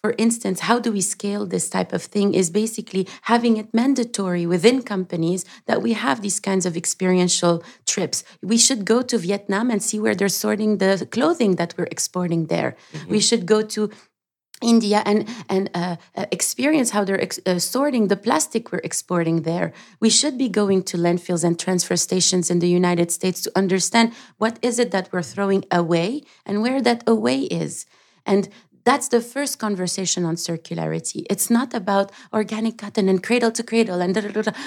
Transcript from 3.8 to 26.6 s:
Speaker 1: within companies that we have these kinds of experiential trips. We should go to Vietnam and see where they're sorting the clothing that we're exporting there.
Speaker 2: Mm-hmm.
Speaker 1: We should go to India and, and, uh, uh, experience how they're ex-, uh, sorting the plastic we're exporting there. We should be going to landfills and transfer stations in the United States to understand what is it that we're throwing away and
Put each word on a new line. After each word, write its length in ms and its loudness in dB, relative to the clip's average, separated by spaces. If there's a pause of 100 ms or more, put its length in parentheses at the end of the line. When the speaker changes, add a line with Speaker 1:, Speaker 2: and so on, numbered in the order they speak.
Speaker 1:
within 340 4
companies 640 -2 (220)
that 160 0
we 100 0
have 280 -2
these 200 -4
kinds 240 0
of 100 -2
experiential 880 2 (220)
trips. 380 -4 (180)
We 160 2
should 280 2
go 180 4
to 160 -2
Vietnam 520 -2
and 120 0
see 160 -4
where 160 0
they're 140 2
sorting 500 0
the 300 2
clothing 460 2
that 220 -4
we're 140 -2
exporting 560 -2
there. 280 -2 (160)
Speaker 2:
Mm-hmm. 200 -12
Speaker 1:
We 100 2
should 240 2
go 160 4
to 300 -4 (680)
India 440 4
and, 220 2 (220)
and, 240 0
uh, 220 -2 (200)
uh, 160 -4
experience 600 0
how 120 0
they're 160 0
ex-, 260 -4
uh, 140 2
sorting 480 0
the 80 2
plastic 560 -2
we're 80 -4
exporting 640 -2
there. 320 -2 (260)
We 100 2
should 280 2
be 100 0
going 360 2
to 140 -6
landfills 460 0
and 160 2
transfer 380 0
stations 520 0
in 100 2
the 100 2
United 420 2
States 300 -2
to 160 -6
understand 560 2 (240)
what 240 -2
is 180 0
it 120 2
that 200 -2
we're 100 -2
throwing 500 -2
away 500 0 (240)
and 160 -2